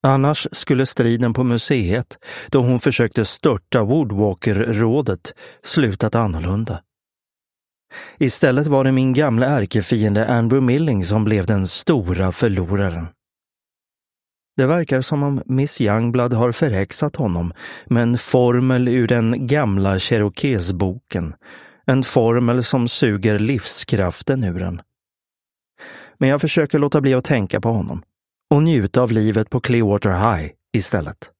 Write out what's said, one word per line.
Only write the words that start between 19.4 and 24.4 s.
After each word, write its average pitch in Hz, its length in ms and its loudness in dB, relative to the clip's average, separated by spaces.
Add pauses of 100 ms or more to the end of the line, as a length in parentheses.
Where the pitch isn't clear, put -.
gamla 98 520 0
Cherokes-boken. 95 1400 -2 (500)
En 131 180 2
formel 120 600 2
som 120 240 0
suger 107 520 0
livskraften 113 1040 -2